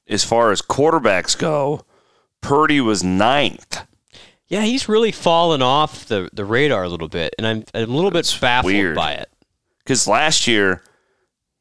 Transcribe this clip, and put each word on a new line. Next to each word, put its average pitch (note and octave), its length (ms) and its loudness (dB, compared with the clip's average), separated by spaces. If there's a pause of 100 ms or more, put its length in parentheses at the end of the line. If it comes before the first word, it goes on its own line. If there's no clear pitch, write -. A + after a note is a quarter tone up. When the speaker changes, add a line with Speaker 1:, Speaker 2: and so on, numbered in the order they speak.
Speaker 1:
as G#2 160 -2
far A#2 300 2
as F#2 80 -4
quarterbacks C3 760 0
go, D3 440 -2 (580)
Purdy D3 400 2
was G#2+ 240 0
ninth. G#2 840 0 (640)
Speaker 2:
Yeah, G3 140 -4
he's A#3 260 -2
really A3 240 2
fallen E3 500 2
off C#3 440 0
the, G2 260 -4
the G#2 140 -8
radar A#2 380 0
a F2+ 60 -4
little E2+ 200 -8
bit, E2 280 -4
and A2 80 -4
I'm, A2 180 -2 (100)
I'm A2+ 160 -4
a B2 40 -6
little F3+ 180 0
bit E3+ 80 0
Speaker 1:
It's - 180 -2
Speaker 2:
baffled B2 340 2
Speaker 1:
weird. F#2+ 240 0
Speaker 2:
by D#2 180 -2
it. - 160 -12 (560)
Speaker 1:
'Cause C3 220 -2
last D3+ 400 0
year, G2+ 340 0 (800)